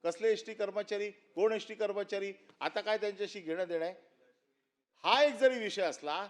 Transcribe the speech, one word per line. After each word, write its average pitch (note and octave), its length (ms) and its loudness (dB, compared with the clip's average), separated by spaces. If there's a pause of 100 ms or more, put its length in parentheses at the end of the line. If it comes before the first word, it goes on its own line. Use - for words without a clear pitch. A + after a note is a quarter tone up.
कसले E3+ 280 0
एसटी G#3+ 220 -2
कर्मचारी, G3+ 560 -4
कोण G3+ 420 0
एसटी G#3+ 220 -4
कर्मचारी, G3+ 580 -2 (280)
आता E3 200 -2
काय G#3+ 180 0
त्यांच्याशी G3+ 420 -4
घेणं E3 240 -2
देणं E3 200 -2
आहे? F3+ 100 -4 (1080)
हा A#3+ 180 6
एक D4 120 6
जरी B3+ 240 4
विषय G3+ 240 -2
असला D#3 480 -4